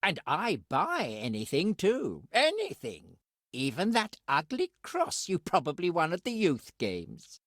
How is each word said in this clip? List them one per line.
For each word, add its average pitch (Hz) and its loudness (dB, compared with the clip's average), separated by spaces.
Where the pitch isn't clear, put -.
And 190 2
I 208 0
buy 180 0
anything 123 0
too, 185 0
anything. 254 -2
Even 135 0
that 220 2
ugly 254 0
cross - -4
you 185 0
probably 170 0
won 165 2
at 180 -4
the 247 -2
youth 185 2
games. 90 -6